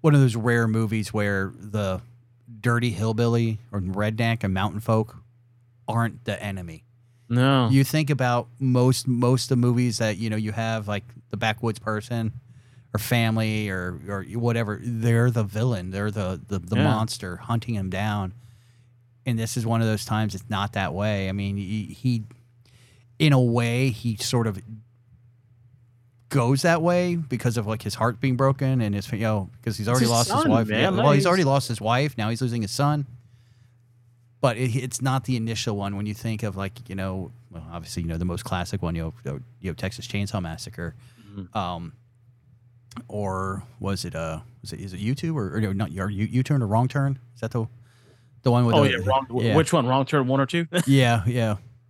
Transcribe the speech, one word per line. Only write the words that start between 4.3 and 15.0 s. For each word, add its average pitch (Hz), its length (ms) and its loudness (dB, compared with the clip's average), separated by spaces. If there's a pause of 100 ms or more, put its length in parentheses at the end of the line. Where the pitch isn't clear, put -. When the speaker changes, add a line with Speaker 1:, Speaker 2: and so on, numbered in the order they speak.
Speaker 1:
and 98 100 0
mountain 95 260 -2
folk 110 360 0 (720)
aren't 117 380 -2
the 101 160 -4
enemy. 95 420 -10 (460)
Speaker 2:
No. 127 400 4
Speaker 1:
You 135 140 6
think 156 260 0
about 123 380 2 (120)
most, 127 480 4
most 123 380 2
of - 40 -12
the 135 80 4
movies 120 400 2
that, 107 200 0
you 113 120 -4
know, 110 80 -2
you 107 140 -2
have, 113 360 -4
like, 104 160 -4 (260)
the 107 80 -6
backwoods 110 420 0
person 110 520 -4 (600)
or 98 60 0
family 110 720 0
or, 90 380 -6
or 101 160 -6 (160)
whatever, 117 420 0
they're 117 500 2